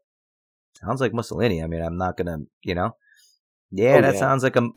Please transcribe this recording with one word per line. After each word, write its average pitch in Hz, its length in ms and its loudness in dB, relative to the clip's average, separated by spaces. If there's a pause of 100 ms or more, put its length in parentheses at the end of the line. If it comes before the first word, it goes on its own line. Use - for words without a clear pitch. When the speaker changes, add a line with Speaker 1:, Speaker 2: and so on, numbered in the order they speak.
(840)
Speaker 1:
sounds 131 160 -4
like 113 140 0
Mussolini. 104 480 -2
I 80 40 -6
mean, 82 160 -6
I'm 82 140 -6
not 90 220 -4
gonna, 85 200 -4 (240)
you 92 120 -6
know, 92 220 -4 (760)
yeah, 117 240 4
Speaker 2:
Oh, 131 60 6
Speaker 1:
that 135 120 2
Speaker 2:
yeah. - 60 -4
Speaker 1:
sounds 135 220 2
like 131 140 2
a, 123 40 6
that 120 160 0